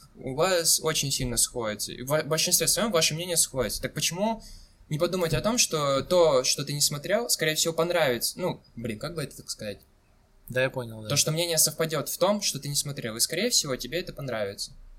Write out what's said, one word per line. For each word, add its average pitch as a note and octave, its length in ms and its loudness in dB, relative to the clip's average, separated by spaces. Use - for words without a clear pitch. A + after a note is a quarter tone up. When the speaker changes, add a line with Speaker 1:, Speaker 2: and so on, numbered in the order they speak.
Speaker 1:
у C3 180 -8
вас E3+ 480 4
очень D3+ 300 0
сильно B2 240 -2
сходится. G#2+ 560 -2
И - 100 -12
в D3 220 0
большинстве D#3 420 2
своем G3 240 2
ваше D#3+ 240 2
мнение E3+ 220 -4
сходится. - 440 0
Так - 140 -6
почему G#3 480 -2
не D3+ 100 -2
подумать E3+ 340 0
о D#3 80 2
том, A#3 180 2
что C#3 440 2
то, D#3 400 6
что C3+ 220 0
ты D3 80 -6
не D3 80 -4
смотрел, E3 500 0
скорее D#3 240 2
всего, E3 180 0
понравится? E3 680 2
Ну, F3+ 200 -2
блин, A#2 240 -6
как D#3+ 160 -8
бы D#3+ 80 -4
это - 140 -8
так - 120 -14
сказать? G#2 300 -8
Speaker 2:
Да, B2 120 -2
я C3 100 2
понял, A2+ 320 -8
да. G#2+ 60 -10
Speaker 1:
То, C3+ 80 -2
что D#3 140 2
мнение E3 280 0
совпадет D3+ 500 0
в - 100 -8
том, G#3 240 2
что - 160 -2
ты C#3+ 100 -8
не D3 80 -6
смотрел, C#3 400 -4
и, A#2 40 -4
скорее F#3 300 0
всего, C3+ 260 0
тебе B2 240 -6
это F3+ 120 -10
понравится. A2 600 -6